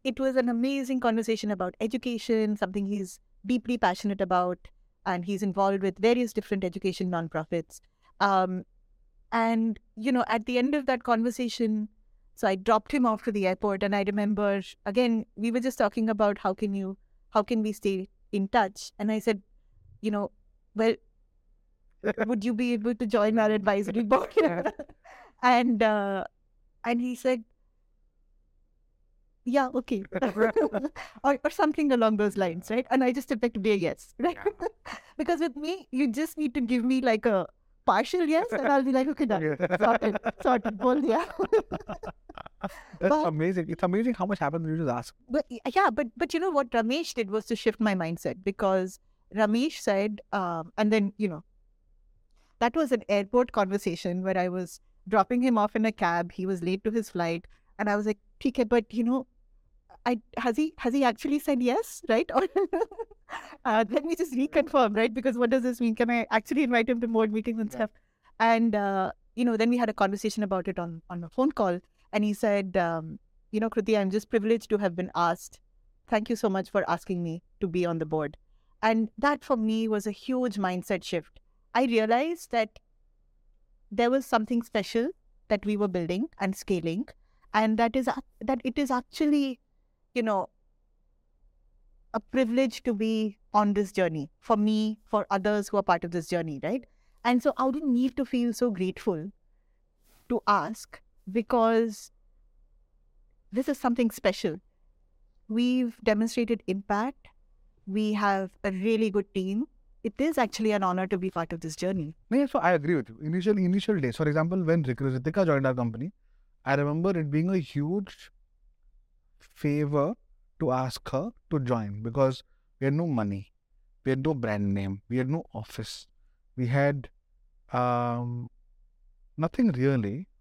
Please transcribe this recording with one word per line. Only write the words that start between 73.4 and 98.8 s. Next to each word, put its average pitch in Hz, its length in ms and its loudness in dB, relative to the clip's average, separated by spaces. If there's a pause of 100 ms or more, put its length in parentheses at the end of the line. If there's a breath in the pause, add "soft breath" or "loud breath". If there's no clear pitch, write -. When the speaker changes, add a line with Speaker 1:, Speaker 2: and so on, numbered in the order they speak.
Speaker 1:
you 214 60 -2
know, 220 120 -2
"Kruti, 214 280 2
I'm 190 120 0
just 208 180 -2
privileged 220 400 0
to 214 80 0
have 196 180 0
been 180 200 -4
asked. 170 440 -2 (500)
Thank 220 200 0
you 226 80 0
so 214 140 0
much 190 200 -2
for 196 160 0
asking 175 360 -2
me 165 200 -6 (180)
to 196 60 -2
be 175 200 0
on 170 120 0
the 160 60 -2
board." 156 320 -2 (460)
And 226 340 2
that 285 260 0
for 262 140 0
me 220 320 0
was 208 180 -2
a 214 40 -4
huge 254 460 -4
mindset 185 480 -2
shift. - 360 -6 (340)
I 262 120 4
realized 233 640 0
that 220 280 -2 (1120)
there 240 200 2
was 262 160 0
something 233 340 0
special 226 480 -2 (400)
that 202 160 0
we 208 140 0
were 202 100 0
building 180 400 -2 (100)
and 190 160 -2
scaling, 175 520 -2 (480)
and 220 240 2
that 233 180 2
is 262 120 0
ac-, - 120 -2 (220)
that 247 200 -2
it 247 140 -4
is 277 140 -2
actually, 277 680 0 (560)
you 247 80 0
know, 208 280 0 (1600)
a 226 80 -4
privilege 247 640 0
to 247 100 0
be 220 460 -2 (160)
on 208 180 4
this 202 180 0
journey 160 380 -2 (120)
for 220 180 2
me, 214 480 0
for 208 240 -2
others 202 380 0
who 208 100 0
are 190 40 4
part 175 220 0
of 170 60 -6
this 170 160 -4
journey, 160 360 -4
right? 226 220 -4 (400)
And 247 180 2
so 285 140 2
I 262 140 0
didn't 277 240 0
need 254 240 0
to 269 80 -2
feel 240 260 0
so 247 180 0
grateful 185 640 -4 (960)